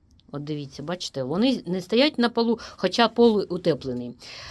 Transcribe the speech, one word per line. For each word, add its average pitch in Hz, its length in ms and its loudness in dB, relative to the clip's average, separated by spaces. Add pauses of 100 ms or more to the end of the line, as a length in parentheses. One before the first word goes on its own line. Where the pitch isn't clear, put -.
(340)
От 143 100 -8
дивіться, 147 380 -8
бачите, 156 400 -8
вони 196 440 0
не 185 140 -4
стоять 262 380 2
на 240 100 2
полу, 233 300 0 (180)
хоча 214 320 2
пол 226 400 4
утеплений. 127 640 -2 (380)